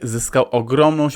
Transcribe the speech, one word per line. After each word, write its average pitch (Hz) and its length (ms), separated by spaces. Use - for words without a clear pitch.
zyskał 117 480
ogromną 147 640